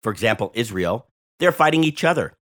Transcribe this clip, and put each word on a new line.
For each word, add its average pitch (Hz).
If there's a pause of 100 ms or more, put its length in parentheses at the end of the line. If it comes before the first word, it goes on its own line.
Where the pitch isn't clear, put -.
for 110
example, 107
Israel, 104 (320)
they're 175
fighting 160
each 156
other. 156